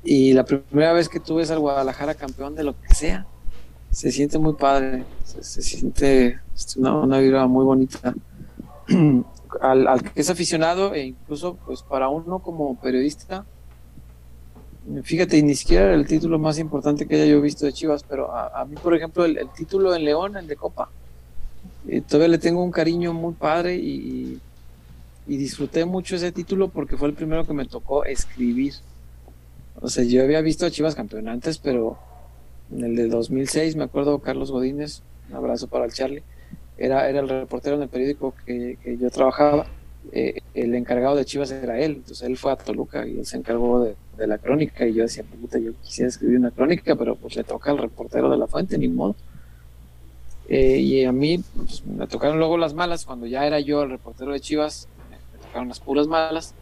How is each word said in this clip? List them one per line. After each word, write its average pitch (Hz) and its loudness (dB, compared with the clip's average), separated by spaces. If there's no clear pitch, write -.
Y 135 6
la 131 8
primera 143 2
vez 170 4
que 170 -6
tú 160 -4
ves 160 0
al 160 0
Guadalajara 139 -2
campeón 139 -10
de 156 -6
lo 135 -2
que - 4
sea, 180 2
se 139 0
siente 143 0
muy 156 4
padre, 135 2
se, - -6
se - -4
siente, - 4
este, - -6
una, 131 4
una 135 4
vibra 135 6
muy 127 4
bonita. 131 2
<clears throat> 151 6
Al, 131 6
al 127 4
que - -6
es 147 2
aficionado, 175 0
e 143 -4
incluso, 147 -8
pues, 131 -10
para 135 -2
uno 165 -6
como 151 -6
periodista, 143 -4
fíjate, 170 2
y 151 8
ni 147 4
siquiera 175 6
era 190 6
el 147 4
título 160 0
más 156 0
importante 147 -2
que 151 0
haya 151 6
yo 147 8
visto 147 0
de 135 0
Chivas, 147 -2
pero 135 -6
a, 120 -6
a 127 -4
mí, 143 -14
por 170 2
ejemplo, 165 0
el, 160 0
el - -6
título 190 0
en 165 -2
León, 175 0
el 175 -12
de 147 -8
Copa, - -8
eh, - -2
todavía 156 4
le 165 4
tengo 170 0
un 180 -2
cariño 170 0
muy 165 -6
padre 170 -2
y, 127 -8
y, 147 -6
y - -4
disfruté 143 -2
mucho 185 -4
ese 175 -2
título 190 -2
porque 151 -2
fue 143 2
el 147 -2
primero 160 0
que 156 -4
me 135 -2
tocó 135 -2
escribir. 127 0
O 123 -6
sea, 123 2
yo 123 6
había 151 4
visto 160 0
a 165 2
Chivas 151 0
campeón 110 -8
antes, 123 -4
pero 120 -2
en 127 -6
el 117 -2
de 117 2
dos 117 0
mil 131 -2
seis, 156 -2
me 147 -2
acuerdo, 143 0
Carlos 135 -4
Godínez, 139 -4
un 135 -14
abrazo 123 -4
para 127 -2
el 113 -4
Charlie, 139 -6
era, 135 0
era 139 0
el 135 -2
reportero 131 -4
en 147 -2
el 131 -6
periódico 135 -4
que, 123 -8
que 120 -8
yo 123 0
trabajaba, 147 2
eh, - -4
el 120 -2
encargado 123 0
de 135 0
Chivas 139 -6
era 127 -6
él, 151 0
entonces - -16
él 127 -4
fue 139 -2
a 127 -2
Toluca - -6
y - -8
él 117 -6
se - -8
encargó 120 2
de, 107 -2
de 110 -2
la 107 0
crónica, 143 0
y 113 2
yo 113 2
decía, 113 -4
"Puta, - -8
yo 117 -4
quisiera - -4
escribir 123 2
una 123 4
crónica", 160 0
pero 117 -2
pues - -14
le 127 -6
toca - -4
al 143 0
reportero 127 -2
de 131 2
la 117 0
fuente, 185 -2
ni 139 0
modo. 190 -2
Eh, 135 6
y 135 4
a 127 2
mí, 151 2
pues, - -2
me 104 -8
tocaron 143 -2
luego 160 2
las 160 0
malas 170 -2
cuando 123 -12
ya 131 -2
era 151 0
yo 147 0
el 135 -4
reportero 127 -10
de 139 -4
Chivas, 151 -4
me - -20
tocaron 123 -10
las 120 -14
puras 143 0
malas 160 -2